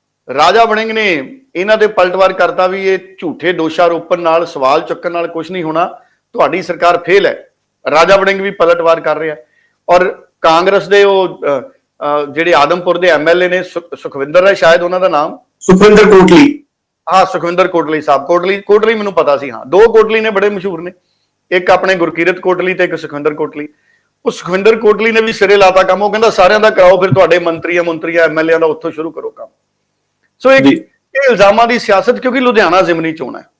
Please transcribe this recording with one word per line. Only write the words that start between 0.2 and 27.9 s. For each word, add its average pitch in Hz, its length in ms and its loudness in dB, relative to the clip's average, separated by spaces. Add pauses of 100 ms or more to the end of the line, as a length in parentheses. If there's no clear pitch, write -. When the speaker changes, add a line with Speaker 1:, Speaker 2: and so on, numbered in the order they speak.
Speaker 1:
ਰਾਜਾ 180 320 2
ਵੜਿੰਗ 220 260 -4
ਨੇ 202 460 -4 (180)
ਇਹਨਾਂ 208 220 0
ਦੇ 214 100 2
ਪਲਟਵਾਰ 185 460 0
ਕਰਤਾ 175 340 -2
ਵੀ 190 200 -6
ਇਹ 190 120 -2 (200)
ਝੂਠੇ 160 340 -6
ਦੋਸ਼ਾਰੋਪਣ 165 640 -2
ਨਾਲ, 170 260 0
ਸਵਾਲ 147 360 -2
ਚੁੱਕਣ 170 300 -8
ਨਾਲ 170 160 -6
ਕੁਛ 165 240 -10
ਨਹੀਂ 185 120 -8
ਹੋਣਾ, 160 360 -4 (340)
ਤੁਹਾਡੀ 170 280 -2
ਸਰਕਾਰ 175 360 0
ਫੇਲ 180 280 0
ਹੈ। - 220 -4 (420)
ਰਾਜਾ 170 280 4
ਵੜਿੰਗ 196 240 0
ਵੀ 196 100 -6
ਪਲਟਵਾਰ 165 480 0
ਕਰ 151 180 -4
ਰਿਹਾ। 156 180 -8 (540)
ਔਰ 180 380 0 (140)
ਕਾਂਗਰਸ 175 460 2
ਦੇ 202 160 4
ਉਹ, 190 420 0
ਅ, 143 140 -2
ਅ, 147 720 -8
ਜਿਹੜੇ 165 240 -2
ਆਦਮਪੁਰ 175 420 0
ਦੇ 180 100 0
ਐਮ 156 220 2
ਐਲ 175 140 2
ਏ 180 60 0
ਨੇ, 180 140 -4
ਸੁਖ-, - 320 -14
ਸੁਖਵਿੰਦਰ 151 520 -2
ਹੈ 196 60 2
ਸ਼ਾਇਦ 175 300 2
ਉਹਨਾਂ 180 160 -2
ਦਾ 185 80 0
ਨਾਮ। 165 320 -2 (200)
Speaker 2:
ਸੁਖਵਿੰਦਰ 208 440 6
ਕੋਟਲੀ। 175 600 6 (500)
Speaker 1:
ਹਾਂ, 185 120 4
ਸੁਖਵਿੰਦਰ 175 420 -2
ਕੋਟਲੀ 156 340 -4
ਸਾਹਿਬ। 135 240 0
ਕੋਟਲੀ, 175 360 -2
ਕੋਟਲੀ 214 320 2
ਮੈਨੂੰ 208 200 -6
ਪਤਾ 143 240 0
ਸੀ, 131 140 -8
ਹਾਂ। 113 140 -16
ਦੋ 151 140 0
ਕੋਟਲੀ 220 420 2
ਨੇ 220 80 -2
ਬੜੇ 202 200 0
ਮਸ਼ਹੂਰ 190 320 -8
ਨੇ, 175 100 -12 (600)
ਇੱਕ 185 200 0
ਆਪਣੇ 190 240 2
ਗੁਰਕੀਰਤ 165 440 -2
ਕੋਟਲੀ 185 340 -2
ਤੇ 175 100 -2
ਇੱਕ 170 120 -4
ਸੁਖਵਿੰਦਰ 147 380 -6
ਕੋਟਲੀ। 147 340 -10 (580)
ਉਹ 254 60 -4
ਸੁਖਵਿੰਦਰ 202 440 0
ਕੋਟਲੀ 220 360 0
ਨੇ 226 100 0
ਵੀ 220 120 -2
ਸਿਰੇ 202 240 2
ਲਾਤਾ 185 260 4
ਕੰਮ। 185 180 -2
ਉਹ 208 100 -2
ਕਹਿੰਦਾ 214 180 2
ਸਾਰਿਆਂ 202 300 2
ਦਾ 214 100 2
ਕਰਾਓ, 180 320 4
ਫਿਰ 190 80 0
ਤੁਹਾਡੇ 180 300 4
ਮੰਤਰੀਆਂ, 170 440 -4
ਮੰਤਰੀਆਂ, 165 400 -2